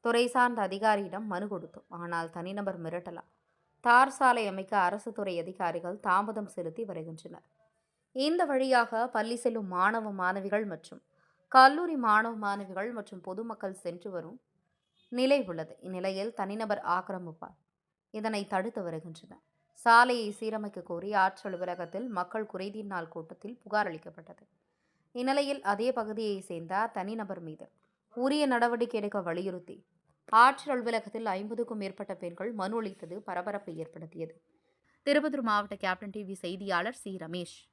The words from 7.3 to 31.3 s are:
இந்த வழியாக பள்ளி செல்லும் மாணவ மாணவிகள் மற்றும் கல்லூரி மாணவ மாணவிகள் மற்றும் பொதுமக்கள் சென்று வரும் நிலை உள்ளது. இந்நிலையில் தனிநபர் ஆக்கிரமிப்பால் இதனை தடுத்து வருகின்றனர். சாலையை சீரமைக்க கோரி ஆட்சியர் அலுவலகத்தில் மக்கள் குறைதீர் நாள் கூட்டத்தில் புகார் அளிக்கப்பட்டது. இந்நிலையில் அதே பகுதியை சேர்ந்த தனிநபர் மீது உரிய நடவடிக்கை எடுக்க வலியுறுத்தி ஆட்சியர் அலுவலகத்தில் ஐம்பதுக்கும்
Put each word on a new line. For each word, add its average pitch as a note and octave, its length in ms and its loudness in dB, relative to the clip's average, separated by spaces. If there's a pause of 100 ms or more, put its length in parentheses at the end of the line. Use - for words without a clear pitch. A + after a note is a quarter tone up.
இந்த D#4+ 300 2
வழியாக B3 600 4
பள்ளி A3+ 280 0
செல்லும் A3+ 320 -2
மாணவ G#3 420 2
மாணவிகள் G3 560 -2
மற்றும் - 360 -12 (460)
கல்லூரி D4 480 8
மாணவ A3+ 400 4
மாணவிகள் G3+ 560 -4
மற்றும் G#3 300 -10
பொதுமக்கள் G#3 600 -8
சென்று F3 300 -8
வரும் E3+ 260 -10 (720)
நிலை C4 380 4
உள்ளது. D#3+ 340 -6
இந்நிலையில் F#3+ 520 -4
தனிநபர் G#3 480 -4 (140)
ஆக்கிரமிப்பால் F3+ 600 -8 (540)
இதனை G#3+ 440 -4
தடுத்து G3 300 -2
வருகின்றனர். D#3+ 580 -12 (320)
சாலையை A#3 680 6
சீரமைக்க G#3 440 -6
கோரி F3+ 280 -6 (120)
ஆட்சியர் F#3+ 260 -2
அலுவலகத்தில் F3+ 580 -8
மக்கள் G#3 460 -4
குறைதீர் G3+ 400 -8
நாள் E3+ 140 -6
கூட்டத்தில் F#3+ 560 -14
புகார் G#3 240 -2
அளிக்கப்பட்டது. E3 560 -14 (680)
இந்நிலையில் C#4 500 0
அதே G#3 300 0
பகுதியை G#3+ 480 -2
சேர்ந்த F3+ 540 -4
தனிநபர் G3 460 -6
மீது D#3 280 -14 (460)
உரிய C#4 320 2
நடவடிக்கை A#3+ 540 2
எடுக்க G3+ 220 -2
வலியுறுத்தி F3+ 560 -6 (580)
ஆட்சியர் C4+ 400 8
அலுவலகத்தில் A3+ 500 -4
ஐம்பதுக்கும் G#3+ 520 -4